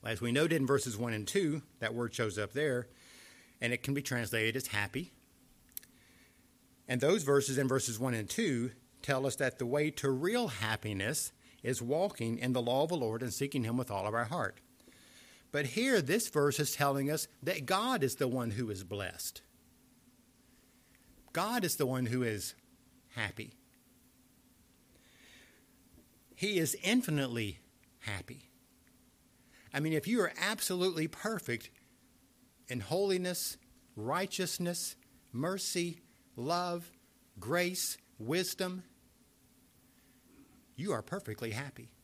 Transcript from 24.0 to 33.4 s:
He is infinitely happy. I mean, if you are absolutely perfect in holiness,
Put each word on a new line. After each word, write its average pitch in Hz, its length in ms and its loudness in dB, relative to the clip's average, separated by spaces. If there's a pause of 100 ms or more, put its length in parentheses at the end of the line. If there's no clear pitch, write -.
He 196 260 0
is 160 220 2
infinitely 139 760 2 (420)
happy. 107 500 -10 (1200)
I 139 80 0
mean, 160 100 2
if 156 160 0
you 226 140 4
are 175 160 2
absolutely 180 680 0
perfect 165 640 -4 (960)
in 123 140 -4
holiness, 180 760 0 (380)